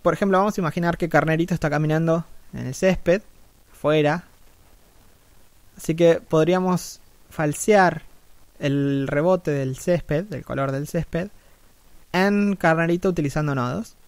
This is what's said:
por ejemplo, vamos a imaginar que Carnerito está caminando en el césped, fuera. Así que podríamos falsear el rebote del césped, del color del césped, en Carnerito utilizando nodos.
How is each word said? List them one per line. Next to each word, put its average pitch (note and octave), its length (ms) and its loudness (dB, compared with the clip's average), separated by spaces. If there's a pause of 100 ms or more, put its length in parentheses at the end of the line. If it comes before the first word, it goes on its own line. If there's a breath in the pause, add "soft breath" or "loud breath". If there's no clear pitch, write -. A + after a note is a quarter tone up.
por E3 140 0
ejemplo, F#3+ 240 2
vamos G3+ 180 0
a - 60 -4
imaginar E3+ 340 -2
que E3 140 -4
Carnerito D#3+ 420 2
está D#3+ 160 -2
caminando D#3 560 0 (300)
en B2 120 -10
el C3 80 -8
césped, F#3 480 2 (500)
fuera. D3+ 520 0 (1500)
Así - 180 -4
que E3 260 4
podríamos F3 800 0 (280)
falsear E3 760 2 (560)
el C#3 480 0
rebote D#3+ 440 0
del C3+ 260 -4
césped, E3+ 480 -2
del F3+ 200 -10
color C3+ 280 -4
del C#3+ 160 -6
césped, E3+ 400 -4 (840 soft breath)
en G3+ 440 0
Carnerito E3+ 540 0
utilizando D3+ 440 -2
nodos. C3+ 420 -6 (120)